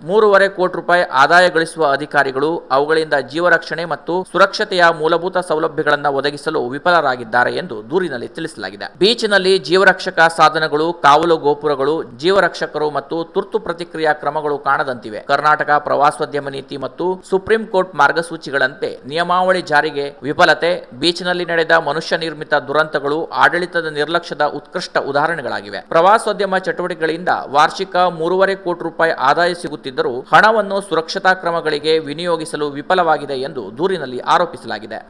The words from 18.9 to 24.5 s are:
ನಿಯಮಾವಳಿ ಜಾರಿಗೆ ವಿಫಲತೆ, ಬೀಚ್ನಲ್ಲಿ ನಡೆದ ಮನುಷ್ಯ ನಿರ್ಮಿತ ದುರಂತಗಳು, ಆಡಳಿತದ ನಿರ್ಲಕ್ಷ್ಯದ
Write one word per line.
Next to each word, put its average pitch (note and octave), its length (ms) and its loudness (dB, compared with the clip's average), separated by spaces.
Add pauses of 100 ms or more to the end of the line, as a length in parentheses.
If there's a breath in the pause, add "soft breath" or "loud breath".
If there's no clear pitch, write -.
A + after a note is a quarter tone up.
ನಿಯಮಾವಳಿ F3 600 0
ಜಾರಿಗೆ D3 340 0 (220)
ವಿಫಲತೆ, D#3+ 440 2 (300)
ಬೀಚ್ನಲ್ಲಿ F3 500 -2
ನಡೆದ E3 220 2 (160)
ಮನುಷ್ಯ E3 340 -4
ನಿರ್ಮಿತ D#3 300 -6 (160)
ದುರಂತಗಳು, D3+ 500 0 (240)
ಆಡಳಿತದ E3+ 560 0
ನಿರ್ಲಕ್ಷ್ಯದ D3+ 480 -2 (120)